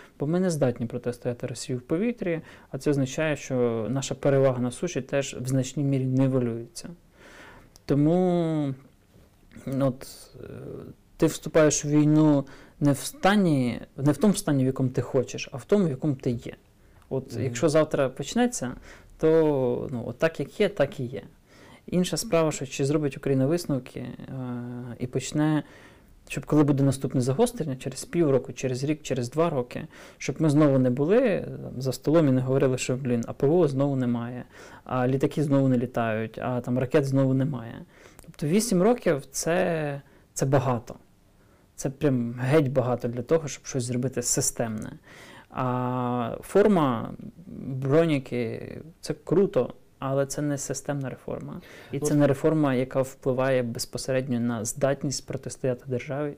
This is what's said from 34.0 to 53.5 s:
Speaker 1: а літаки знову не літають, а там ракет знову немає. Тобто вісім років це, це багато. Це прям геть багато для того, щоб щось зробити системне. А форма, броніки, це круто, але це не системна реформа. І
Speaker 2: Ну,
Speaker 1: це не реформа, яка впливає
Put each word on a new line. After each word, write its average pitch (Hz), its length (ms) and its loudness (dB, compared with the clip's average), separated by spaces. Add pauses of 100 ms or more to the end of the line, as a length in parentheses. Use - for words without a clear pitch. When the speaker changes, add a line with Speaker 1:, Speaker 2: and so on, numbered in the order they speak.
Speaker 1:
а 127 240 0
літаки 143 360 0
знову 139 240 4
не 127 100 4
літають, 113 640 -2
а 123 200 -4
там 123 180 -2
ракет 147 260 2
знову 135 280 2
немає. 131 420 -2 (500)
Тобто - 220 -8
вісім 185 340 2
років 185 500 2
це, 160 680 -2 (320)
це - 120 -2
багато. 131 500 0 (800)
Це - 120 -4
прям 127 500 -2
геть 131 320 2
багато 123 360 0
для 117 140 -6
того, 247 260 0
щоб - 180 -12
щось 131 180 -4
зробити 123 380 -2
системне. - 720 -4 (580)
А 123 920 -4
форма, 190 680 2 (580)
броніки, 135 1040 0 (300)
це - 120 -8 (100)
круто, 185 500 2 (260)
але 135 260 0
це 135 160 -8
не 147 160 -2
системна 139 520 -6
реформа. - 520 -10 (300)
І 143 80 -6
Speaker 2:
Ну, 147 80 -2
Speaker 1:
це 151 80 2
не 147 120 6
реформа, 147 460 2
яка 131 280 0
впливає 131 640 0